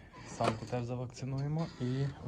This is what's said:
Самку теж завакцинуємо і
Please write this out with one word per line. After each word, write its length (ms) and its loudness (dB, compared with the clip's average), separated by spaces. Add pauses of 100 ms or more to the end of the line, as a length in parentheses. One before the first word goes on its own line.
(280)
Самку 380 2
теж 180 0
завакцинуємо 840 0 (140)
і 260 4 (220)